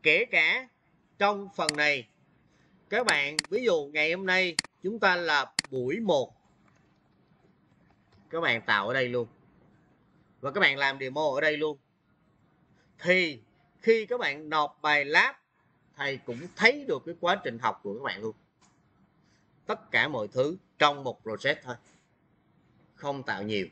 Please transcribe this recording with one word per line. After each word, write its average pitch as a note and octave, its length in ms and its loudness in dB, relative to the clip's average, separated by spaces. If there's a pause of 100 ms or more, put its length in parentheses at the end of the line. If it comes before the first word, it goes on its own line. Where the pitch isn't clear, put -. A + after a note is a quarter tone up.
Kể E3 220 4
cả F#3+ 440 0 (500)
trong G3+ 380 0
phần D#3 200 -2
này, D3 320 0 (800)
các A#3 180 0
bạn, D3 300 0 (140)
ví G#3+ 140 0
dụ E3 220 2
ngày D3+ 260 0
hôm F#3+ 140 -4
nay F#3 300 2 (260)
chúng G#3+ 160 -6
ta F#3 180 4
là D3+ 360 0 (180)
buổi C3 300 -4
một. E3+ 340 2 (2000)
Các E3 100 -6
bạn A#2+ 220 0
tạo G#2 260 0
ở B2+ 60 -2
đây C3 140 0
luôn. A#2+ 200 -4 (1120)
Và C#3 100 -6
các G3 100 -4
bạn C#3 180 4
làm C3+ 220 0
demo C#3 340 -2
ở G3 60 0
đây D3+ 160 0
luôn. D3+ 220 -4 (1200)
Thì E3+ 420 0 (400)
khi A3+ 260 2
các A#3+ 140 -6
bạn D3+ 300 -6
nộp D3+ 320 0
bài D3 220 4
lab, G#3+ 300 4 (640)
thầy C#3 200 -6
cũng A#2+ 220 -10 (180)
thấy C4+ 320 4
được C#3 180 -2
cái E3+ 140 -10
quá F#3 240 2
trình A#2 140 -6
học A2+ 240 -2
của G2+ 120 -6
các B2+ 100 -10
bạn G2+ 180 -6
luôn. A2 120 -8 (1300)
Tất - 240 -6
cả A#2+ 180 2
mọi A2 200 -4
thứ D3 280 0 (220)
trong D3 260 4
một A#2+ 200 -8
project A2 380 -2
thôi. B2+ 120 -10 (1200)
Không C#3 280 -6
tạo G2+ 200 -6
nhiều. G#2 300 -2